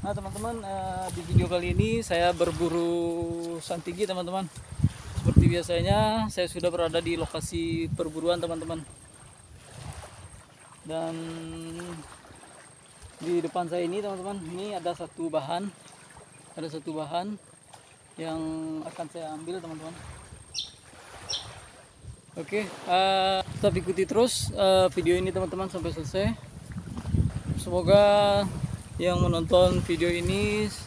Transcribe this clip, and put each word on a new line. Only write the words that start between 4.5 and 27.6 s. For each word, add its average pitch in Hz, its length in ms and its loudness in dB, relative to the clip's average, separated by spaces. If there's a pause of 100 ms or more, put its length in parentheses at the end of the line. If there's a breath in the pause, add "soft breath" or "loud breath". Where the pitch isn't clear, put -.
Seperti - 320 8
biasanya, 196 800 2
saya 180 160 0
sudah 175 240 0
berada 170 320 0
di 165 160 0
lokasi 165 720 -2
perburuan, 160 480 0
teman-teman. 165 400 -4 (2000)
Dan 165 320 -4 (2000)
di 170 240 0
depan 175 240 -4
saya 175 160 -2
ini, 175 160 -2
teman-teman, 196 400 -6 (160)
ini 196 240 -8
ada 170 160 -2
satu 165 320 -8
bahan, 160 400 -2 (880)
ada 165 160 -8
satu 156 240 -8
bahan 170 400 -4 (880)
yang 160 160 -4 (480)
akan 165 240 -8
saya 160 240 -10
ambil, 165 240 -8
teman-teman. 165 400 -10 (2500)
Oke, 196 240 -4
eh, 190 800 2
tetap - 320 2
ikuti 185 320 0
terus, - 480 2
eh, 190 400 6
video 175 240 4
ini, 185 160 0
teman-teman, 185 320 -2
sampai 175 240 -4
selesai. 165 400 0 (1300)
Semoga 202 880 6 (560)